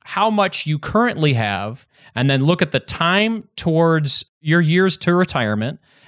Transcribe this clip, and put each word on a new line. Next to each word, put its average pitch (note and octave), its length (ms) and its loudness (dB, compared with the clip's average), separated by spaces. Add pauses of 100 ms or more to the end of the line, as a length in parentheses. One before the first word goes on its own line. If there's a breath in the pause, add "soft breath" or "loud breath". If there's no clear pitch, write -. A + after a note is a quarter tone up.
how A3 260 -2
much G3 360 0
you D3+ 120 -2
currently D#3 540 0
have G#2+ 540 -4 (280 soft breath)
and B2+ 140 0
then C3+ 160 2
look F3 180 2
at D#3 80 0
the C3 100 -2
time G#3 760 -2
towards D#3+ 680 0 (160)
your D#3+ 200 2
years F3 380 2
to F3 160 0
retirement. A#2+ 680 -2 (280 soft breath)